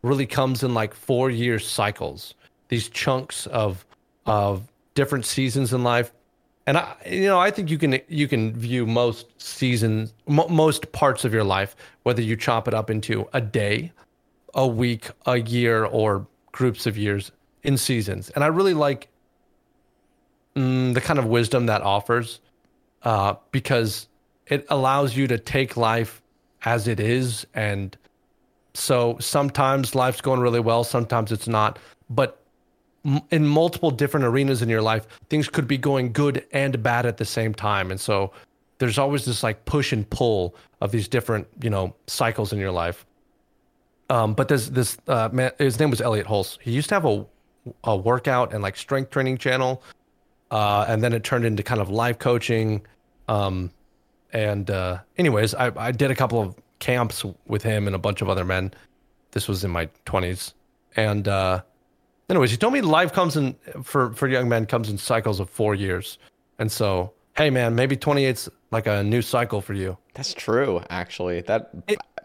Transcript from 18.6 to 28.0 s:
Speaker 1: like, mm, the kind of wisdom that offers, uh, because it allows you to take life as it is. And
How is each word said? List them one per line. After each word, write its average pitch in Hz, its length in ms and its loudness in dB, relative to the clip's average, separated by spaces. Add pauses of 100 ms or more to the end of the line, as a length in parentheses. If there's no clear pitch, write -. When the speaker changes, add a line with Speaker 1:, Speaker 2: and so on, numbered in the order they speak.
Speaker 1:
like, 143 360 0 (1500)
mm, 127 380 2
the 127 80 2
kind 151 180 2
of 120 60 2
wisdom 120 420 2
that 107 140 2
offers, 113 580 0 (640)
uh, 101 320 2 (160)
because 117 560 -2 (400)
it 143 220 -2
allows 135 460 2
you 135 120 2
to 120 100 0
take 131 400 -2
life 113 440 0 (420)
as 113 240 0
it 107 120 0
is. 120 540 0
And 101 420 -4 (800)